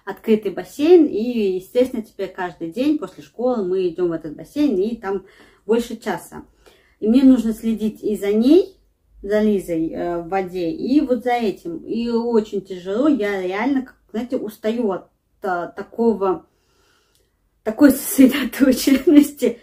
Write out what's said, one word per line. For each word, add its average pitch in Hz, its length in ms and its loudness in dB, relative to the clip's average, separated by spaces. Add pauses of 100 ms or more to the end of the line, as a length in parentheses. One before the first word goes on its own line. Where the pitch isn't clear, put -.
открытый 214 460 -2
бассейн, 294 560 2
и, 214 500 -2
естественно, 240 460 -2
теперь 190 260 -10
каждый 175 420 -10
день 285 280 -2
после 151 260 -12
школы 233 400 -4
мы 180 240 -2
идем 175 220 -2
в - 20 -4
этот 160 240 -8
бассейн, 277 400 -2
и 220 200 -2
там 196 280 -6 (400)
больше 233 320 0
часа. 165 480 -10 (560)
И 208 80 0
мне 254 140 6
нужно 233 320 6
следить 214 500 -4
и 208 120 -2
за 202 180 -2
ней, 269 420 2 (460)
за 208 180 -2
Лизой, 175 480 -2
э, 175 320 -6
в 170 80 -12
воде, 180 420 -4
и 262 300 0
вот 247 240 -2
за 247 80 0
этим. 190 460 -4
И 233 320 -6
очень 226 500 0
тяжело, 190 480 -4
я 202 320 0
реально, 226 460 -2
как, - 100 -20 (140)
знаете, 247 260 -6
устаю 220 540 -4
от, 180 180 -8 (340)
э, 175 320 -4
такого, 196 720 -2 (1160)
такой 254 280 4
<laughs> - 20 2
сосредоточенности. 262 1700 2